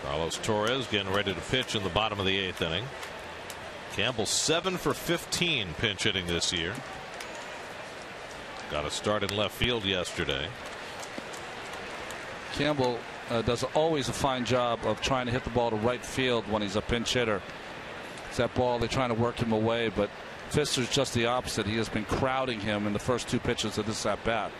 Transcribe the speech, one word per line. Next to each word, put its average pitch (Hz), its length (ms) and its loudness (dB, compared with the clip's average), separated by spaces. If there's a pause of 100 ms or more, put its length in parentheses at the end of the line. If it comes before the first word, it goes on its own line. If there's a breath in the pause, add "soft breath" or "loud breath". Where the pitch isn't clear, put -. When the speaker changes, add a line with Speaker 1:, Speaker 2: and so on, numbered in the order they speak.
Speaker 1:
Carlos 78 380 -2
Torres 113 460 2
getting 98 240 0
ready 101 200 2
to 85 100 -2
pitch 131 340 0
in 104 80 0
the 92 60 0
bottom 104 280 2
of 95 80 2
the 95 100 4
eighth 92 260 -2
inning. 87 220 0 (1080)
Campbell 110 340 0
seven 170 500 2
for 147 180 0
fifteen 160 760 0 (100)
pinch 104 260 0
hitting 92 220 2
this 85 260 2
year. 85 200 0 (2000)
Got 73 140 -2
a 73 60 -2
start 104 320 0
in 101 140 -2
left 104 180 0
field 113 300 0
yesterday. 85 640 0 (2000)
Speaker 2:
Campbell, 135 440 2 (320)
uh, 113 120 2
does 120 200 2 (120)
always 156 340 4
a 117 40 -2
fine 127 320 2
job 120 400 4
of 107 160 2
trying 127 260 2
to 117 60 0
hit 127 120 0
the 123 60 -4
ball 117 200 4
to 110 60 2
right 117 280 2
field 120 460 2
when 104 120 4
he's 101 140 0
a 104 40 4
pinch 117 320 0
hitter. 110 280 4 (880)
It's - 100 -6
that 120 160 2
ball, 123 240 4
they're 117 100 2
trying 127 200 2
to 117 60 2
work 117 220 2
him 113 160 2
away, 113 360 4
but 101 200 2 (420)
Fister's 139 400 2
just 135 240 2
the 117 120 4
opposite. 117 400 0
He 107 100 0
has 113 120 0
been 110 160 -2
crowding 131 560 0
him 104 260 0
in 104 60 0
the 101 80 0
first 123 280 0
two 120 120 2
pitches 113 360 0
of 104 100 0
this 110 200 -2
at-bat. 104 540 0